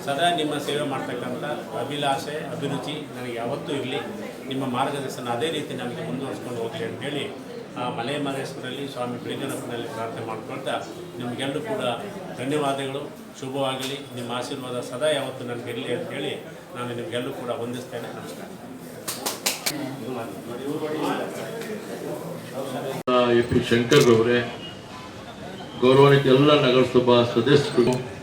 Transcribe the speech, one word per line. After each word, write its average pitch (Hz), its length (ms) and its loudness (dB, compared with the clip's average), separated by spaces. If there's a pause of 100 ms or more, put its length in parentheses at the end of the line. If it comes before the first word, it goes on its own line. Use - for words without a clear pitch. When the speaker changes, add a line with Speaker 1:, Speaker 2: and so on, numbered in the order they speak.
Speaker 1:
ಸದಾ 170 300 4
ನಿಮ್ಮ 151 220 0
ಸೇವೆ 143 260 0
ಮಾಡ್ತಕ್ಕಂಥ 131 600 -4 (320)
ಅಭಿಲಾಷೆ, 139 760 -2
ಅಭಿರುಚಿ 139 640 -4
ನನಗೆ 123 200 -6
ಯಾವತ್ತೂ 135 380 -2
ಇರಲಿ. 131 260 -2 (480)
ನಿಮ್ಮ 131 180 -2
ಮಾರ್ಗದರ್ಶನ 131 640 -2
ಅದೇ 123 220 0
ರೀತಿ 151 220 -4
ನನಗೆ 120 340 -4
ಮುಂದುವರಿಸ್ಕೊಂಡು 117 540 -4
ಹೋಗಲಿ 113 220 -4
ಅಂತೇಳಿ 135 720 -6 (220)
ಆ 123 120 -4
ಮಲೆ 131 340 -2
ಮಹದೇಶ್ವರಲ್ಲಿ 135 640 -4
ಸ್ವಾಮಿ 123 360 -4
ಬಿಳಿಗನಪ್ಪನಲ್ಲಿ 120 640 -6
ಪ್ರಾರ್ಥನೆ 113 380 -6
ಮಾಡ್ಕೊಳ್ತಾ, 131 560 -4 (360)
ನಿಮಗೆಲ್ಲರೂ 123 420 -4
ಕೂಡ 127 240 -4 (540)
ಧನ್ಯವಾದಗಳು, 135 760 -2 (280)
ಶುಭವಾಗಲಿ, 135 640 -2 (100)
ನಿಮ್ಮ 120 160 -6
ಆಶೀರ್ವಾದ 127 480 -4
ಸದಾ 127 280 -2
ಯಾವತ್ತೂ 131 380 0
ನನಗೆ 120 260 -6
ಇರಲಿ 123 240 -2
ಅಂತೇಳಿ 131 500 -4 (300)
ನಾನು 123 200 -4
ನಿಮಗೆಲ್ಲರೂ 123 380 -4
ಕೂಡ 127 160 -6
ವಂದಿಸ್ತೇನೆ. 120 580 -6
ನಮಸ್ಕಾರ. - 420 -10 (4000)
Speaker 2:
ಎ 120 40 8
ಪಿ 120 280 2
ಶಂಕರ್ 123 480 8
ಅವರೇ, 120 220 6 (1400)
ಗೌರವಾನ್ವಿತ 139 440 10
ಎಲ್ಲ 143 360 8
ನಗರಸಭಾ 123 640 8
ಸದಸ್ಯರು 123 1000 4